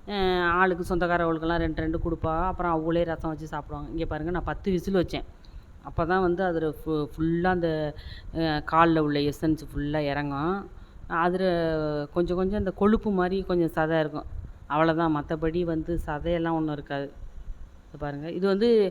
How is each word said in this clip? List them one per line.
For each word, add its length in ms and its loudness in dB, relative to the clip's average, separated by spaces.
அ, 100 -4
ஆளுக்கு 340 4
சொந்தக்காரவங்களுக்கெல்லாம் 760 2
ரெண்டு 180 -2
ரெண்டு 200 -2
கொடுப்பா. 340 -2
அப்புறம் 280 0
அவங்களே 320 2
ரசம் 260 -4
வச்சு 160 -8
சாப்பிடுவாங்க. 440 -8
இங்க 140 -4
பாருங்க, 260 -4
நான் 180 -2
பத்து 220 -2
விசில் 280 2
வச்சேன். 280 -2
அப்ப 220 -2
தான் 160 2
வந்து 220 2
அதுல 320 0
ஃபு-, 320 -2
ஃபுல்லா 440 0
அந்த, 180 0
அ, 100 -4
கால்ல 340 6
உள்ள 240 2
எசன்ஸ் 420 0
ஃபுல்லா 400 -2
இறங்கும். 520 -2
அதுல 280 2
கொஞ்சம் 260 0
கொஞ்சம் 240 0
அந்த 120 -2
கொழுப்பு 380 2
மாதிரி 320 2
கொஞ்சம் 300 2
சதை 260 2
இருக்கும். 280 -4
அவ்வளோதான், 460 2
மத்தபடி 480 -2
வந்து 420 -2
சதையெல்லாம் 480 -2
ஒண்ணும் 200 0
இருக்காது. 340 -6
இது 140 -18
பாருங்க, 340 -6
இது 160 0
வந்து, 200 4